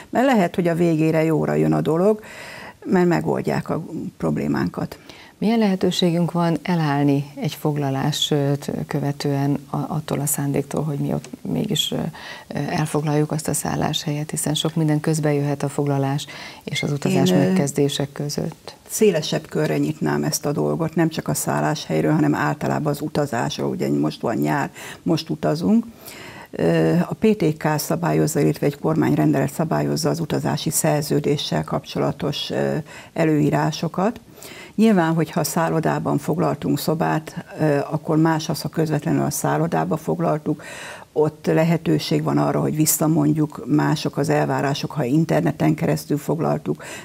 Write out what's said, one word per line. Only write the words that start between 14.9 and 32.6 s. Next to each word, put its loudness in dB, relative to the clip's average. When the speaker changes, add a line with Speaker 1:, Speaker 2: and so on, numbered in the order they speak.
Speaker 2:
közbe 0
jöhet 0
a 0
foglalás 0
és -6
az -2
utazás 2
Speaker 1:
Én, 4
ö, 6
Speaker 2:
megkezdése 2
között? -8
Speaker 1:
szélesebb 2
körre 0
nyitnám 0
ezt -2
a 0
dolgot, 0
nem 4
csak -8
a 2
szálláshelyről, 0
hanem 4
általában 0
az -4
utazásról. -2
Ugye -2
most 0
van -2
nyár, 0
most 0
utazunk. 2
Ö, 2
a -6
P 4
T 2
K 0
szabályozza, 0
illetve 2
egy 0
kormányrendelet 2
szabályozza 0
az -2
utazási -2
szerződéssel 0
kapcsolatos, -4
ö, -2